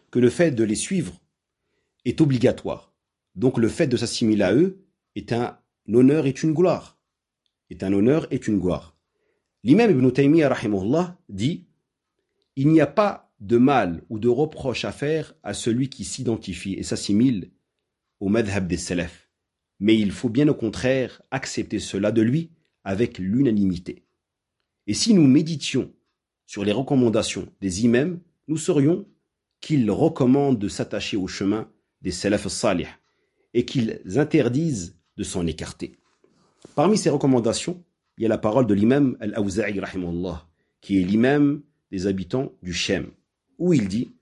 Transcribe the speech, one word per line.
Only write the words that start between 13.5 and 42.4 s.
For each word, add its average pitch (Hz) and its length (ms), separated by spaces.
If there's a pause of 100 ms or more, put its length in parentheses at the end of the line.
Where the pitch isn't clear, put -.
mal 117 500
ou 110 100
de 113 100
reproche 127 560
à 101 80
faire 151 500
à 104 120
celui 123 340
qui - 160
s'identifie 101 720
et - 80
s'assimile 107 680 (680)
au 98 100
madhab 101 380
des 85 100
salaf. - 540 (480)
Mais 110 200
il 101 140
faut - 160
bien 139 200
au 139 60
contraire 127 760
accepter - 480
cela 101 340
de 113 100
lui 147 280 (340)
avec 98 340
l'unanimité. » 101 840 (840)
Et 104 80
si 226 200
nous 160 120
méditions 139 680 (540)
sur 101 180
les 104 80
recommandations 113 720 (140)
des 98 240
imams, 143 360 (280)
nous 156 80
saurions 156 500 (540)
qu'ils 127 300
recommandent 135 680
de 98 100
s'attacher 113 480
au 95 120
chemin 104 420 (320)
des 92 80
salaf 98 380
salih 90 400 (640)
et 123 100
qu'ils 123 380 (140)
interdisent 139 840 (180)
de 104 60
s'en 87 240
écarter. - 500 (800)
Parmi 185 240
ces 160 120
recommandations, 135 720 (360)
il 107 60
y - 20
a - 20
la 107 100
parole 113 280
de 101 80
l'imam 123 460
Al-Awza'i, 104 600
rahimahullah, 87 680 (320)
qui 98 200
est 90 40
l'imam 143 580 (280)
des 95 160
habitants 98 460 (100)